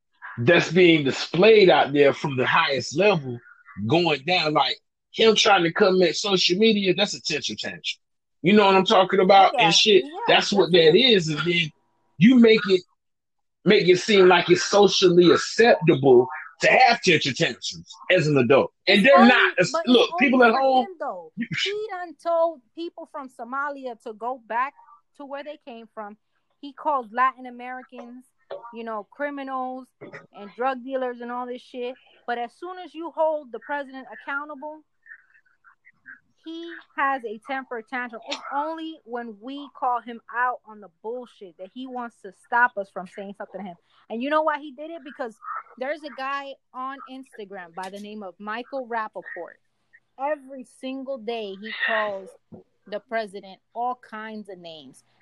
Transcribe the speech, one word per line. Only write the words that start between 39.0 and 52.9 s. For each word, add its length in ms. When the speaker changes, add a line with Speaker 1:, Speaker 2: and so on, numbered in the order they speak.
Speaker 2:
when 380
we 360
call 240
him 200
out 320
on 160
the 80
bullshit 560
that 160
he 140
wants 340
to 120
stop 320
us 160
from 140
saying 300
something 240
to 60
him. 80
And 140
you 60
know 140
why 160
he 120
did 200
it? 140
Because 320
there's 260
a 60
guy 440
on 240
Instagram 640
by 160
the 100
name 240
of 160
Michael 480
Rappaport. 680
Every 460
single 360
day 380
he 160
calls 420
the 120